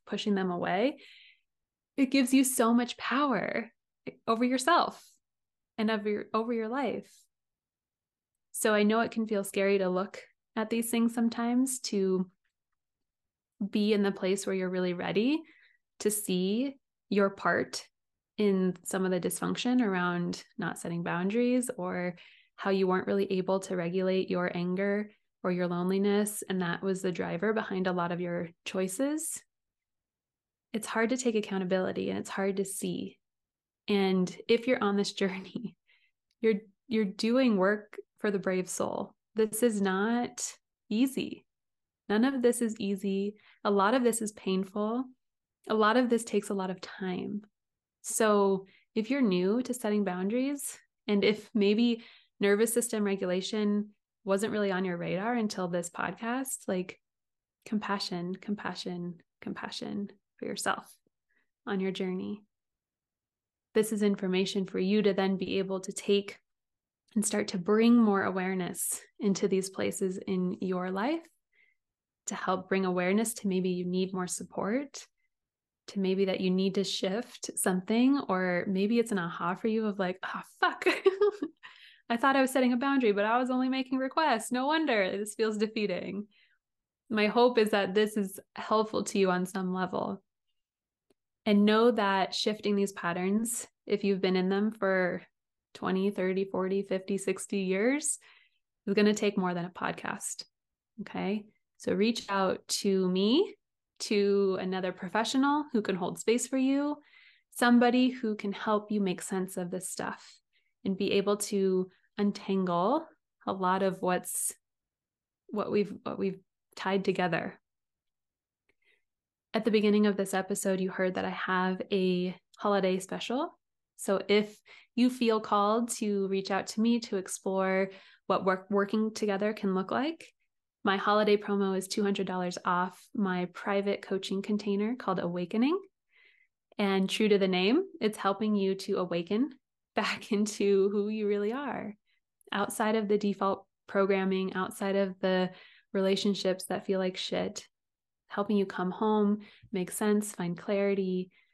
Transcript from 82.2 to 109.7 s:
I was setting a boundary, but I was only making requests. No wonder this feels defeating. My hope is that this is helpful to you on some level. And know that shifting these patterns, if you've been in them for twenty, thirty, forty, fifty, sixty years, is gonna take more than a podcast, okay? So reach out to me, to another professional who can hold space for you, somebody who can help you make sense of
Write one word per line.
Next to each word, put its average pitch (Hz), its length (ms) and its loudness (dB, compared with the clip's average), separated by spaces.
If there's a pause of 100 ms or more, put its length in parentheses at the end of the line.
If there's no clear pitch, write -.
I 269 40 6
was 254 120 2
setting 254 200 4
a 254 40 2
boundary, 262 360 4
but 202 120 2
I 226 140 2
was 254 120 0
only 254 180 0
making 262 300 -2
requests. 262 540 0
No 254 140 0
wonder 247 500 2
this 208 180 -6
feels 220 220 0
defeating. 208 680 -2 (840)
My 214 180 2
hope 240 320 4
is 214 120 4
that 196 240 2
this 214 220 2
is 196 220 -4 (160)
helpful 214 500 0
to - 140 -2
you 190 120 4
on 180 140 0
some 185 300 -4
level. 185 480 -4 (1200)
And 208 180 6
know 214 260 6
that 196 440 2
shifting 208 420 -2
these 196 160 0
patterns, 190 720 -2 (200)
if 202 180 0
you've 196 160 2
been 185 160 2
in 185 120 2
them 202 220 2
for 185 520 0 (520)
twenty, 190 360 0
thirty, 190 340 -2
forty, 190 380 -2
fifty, 190 360 -4
sixty 190 400 -4
years, 208 600 0 (680)
is 196 80 0
gonna 208 200 6
take 208 220 0
more 180 180 0
than 175 100 -4
a 180 60 -10
podcast, - 760 -8 (560)
okay? 196 460 -6 (340)
So 180 140 -2
reach 220 340 0
out 196 320 0 (220)
to 190 260 2
me, 208 480 2 (440)
to 202 600 2
another 185 320 -2
professional 269 800 0
who 220 80 2
can 196 160 0
hold 175 220 -4
space 240 280 0
for 269 120 -2
you, 285 400 0 (580)
somebody 247 540 6
who 220 240 -2
can 208 180 -4
help 208 380 0
you 208 100 0
make 185 220 0
sense 190 340 -4
of 180 140 -6